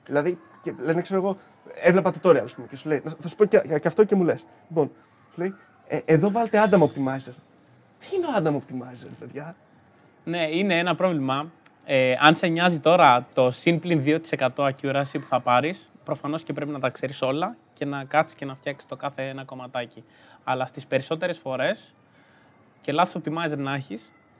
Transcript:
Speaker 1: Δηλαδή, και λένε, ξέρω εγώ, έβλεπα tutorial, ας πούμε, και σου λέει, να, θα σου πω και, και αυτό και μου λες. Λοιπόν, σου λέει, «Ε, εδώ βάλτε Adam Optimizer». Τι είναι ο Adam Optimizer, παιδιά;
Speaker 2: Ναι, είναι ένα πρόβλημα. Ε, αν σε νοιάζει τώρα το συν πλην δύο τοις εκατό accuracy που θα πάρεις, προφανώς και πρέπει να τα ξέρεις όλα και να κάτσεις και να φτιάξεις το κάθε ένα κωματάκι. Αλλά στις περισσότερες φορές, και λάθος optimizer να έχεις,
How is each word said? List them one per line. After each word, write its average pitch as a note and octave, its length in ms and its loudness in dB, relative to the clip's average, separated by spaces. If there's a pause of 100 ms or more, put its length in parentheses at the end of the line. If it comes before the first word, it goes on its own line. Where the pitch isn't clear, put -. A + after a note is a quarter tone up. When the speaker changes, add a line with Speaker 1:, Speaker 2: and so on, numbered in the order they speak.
Speaker 1:
Δηλαδή, D3 340 -2 (240)
και D#3 160 -8
λένε, D#3+ 240 -2
ξέρω F#3+ 180 -2
εγώ, F#3+ 160 -2 (460)
έβλεπα F3+ 300 4
tutorial, D#3+ 320 4
ας B2 100 -12
πούμε, A#2+ 160 -16
και C3+ 60 -16
σου C#3+ 120 -12
λέει, D3 160 0
να, D#3 60 -8 (100)
θα F3 80 -12
σου - 80 -16
πω G#3+ 80 4
και, G3+ 140 4
και D#3 300 0
αυτό G#3+ 160 4
και G3+ 100 0
μου F#3 100 4
λες. C#3 200 0 (240)
Λοιπόν, D#3+ 220 -2 (420)
σου - 80 -12
λέει, F#3+ 140 -4 (340)
«Ε, - 160 -4
εδώ D#3+ 260 4
βάλτε G#3+ 380 2
Adam F#3+ 100 6
Optimizer». C3+ 560 0 (640)
Τι - 180 -8
είναι F4 100 -2
ο D4+ 100 -4
Adam D#3+ 180 0
Optimizer, B2+ 540 -10 (120)
παιδιά; C3+ 360 -14 (680)
Speaker 2:
Ναι, E3 260 -2
είναι F3+ 280 0
ένα F3 160 0
πρόβλημα. D3 560 -2 (340)
Ε, C3 360 2
αν D3 160 8
σε - 100 -2
νοιάζει E3 340 2
τώρα C#3+ 540 6
το B2+ 160 4
συν E3 300 0
πλην E3+ 220 0
δύο D3+ 180 2
τοις - 120 -8
εκατό C#3 340 -2
accuracy C#3 540 -4
που C3+ 80 -18
θα B2+ 120 0
πάρεις, C3+ 500 0 (140)
προφανώς D3+ 380 -6
και - 100 -10
πρέπει C#3+ 180 -6
να C#3+ 100 -8
τα C3 80 0
ξέρεις C3 340 -6
όλα D#3 340 -2 (160)
και - 120 -8
να C#3 200 -6
κάτσεις D3+ 320 0
και - 80 -12
να C3+ 100 -10
φτιάξεις C3+ 340 -12
το C3+ 80 -12
κάθε C#3 320 -8
ένα C3+ 160 -12
κωματάκι. B2 600 -10 (400)
Αλλά B2+ 220 -2
στις C3+ 200 -16
περισσότερες D#3+ 520 -4
φορές, C3+ 560 -4 (840)
και - 120 -6
λάθος E3+ 300 0
optimizer D3+ 360 -4
να C#3 160 -4
έχεις, - 380 -12 (280)